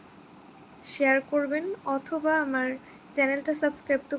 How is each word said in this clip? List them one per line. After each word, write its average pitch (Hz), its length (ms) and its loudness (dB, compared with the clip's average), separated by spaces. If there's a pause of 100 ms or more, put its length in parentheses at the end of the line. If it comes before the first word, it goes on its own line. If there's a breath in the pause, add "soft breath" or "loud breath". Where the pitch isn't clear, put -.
(840 loud breath)
শেয়ার 269 360 2
করবেন 285 440 0 (200)
অথবা 302 540 -2
আমার 262 300 -2 (440 loud breath)
চ্যানেলটা 277 420 0
সাবস্ক্রাইব 294 460 0 (100)
তো 285 80 -2